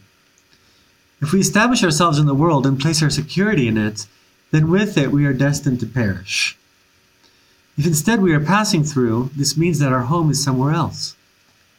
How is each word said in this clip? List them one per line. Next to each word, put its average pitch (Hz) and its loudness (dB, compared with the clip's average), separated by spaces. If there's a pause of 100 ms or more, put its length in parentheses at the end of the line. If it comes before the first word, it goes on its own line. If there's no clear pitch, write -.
(1200)
If 147 -6
we 196 2
establish 220 2
ourselves 165 2
in 151 4
the 139 2
world 143 2
and 135 0
place 160 0
our 147 2
security 165 0
in 110 0
it, 107 -4 (440)
then 156 2
with 196 0
it 135 0
we 143 2
are 139 0
destined 139 0
to 110 -6
perish. 101 -4 (1200)
If 147 0
instead 180 0
we 175 4
are 151 2
passing 185 0
through, 123 -2
this 139 -4
means 165 0
that 139 2
our 127 0
home 156 0
is 143 -2
somewhere 135 0
else. 151 -4 (640)